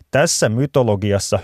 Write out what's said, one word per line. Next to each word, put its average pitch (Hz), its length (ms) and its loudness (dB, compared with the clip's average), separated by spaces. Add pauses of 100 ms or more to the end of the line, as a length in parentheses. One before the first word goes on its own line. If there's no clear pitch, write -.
(120)
Tässä 143 380 0
mytologiassa 107 960 0